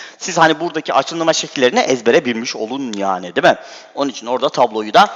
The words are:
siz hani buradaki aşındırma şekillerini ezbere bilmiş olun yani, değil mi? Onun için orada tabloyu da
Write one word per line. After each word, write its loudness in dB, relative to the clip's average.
siz -10
hani 4
buradaki -4
aşındırma 0
şekillerini 0
ezbere 2
bilmiş -4
olun -6
yani, -4
değil 2
mi? 4
Onun -2
için -12
orada -2
tabloyu 0
da 8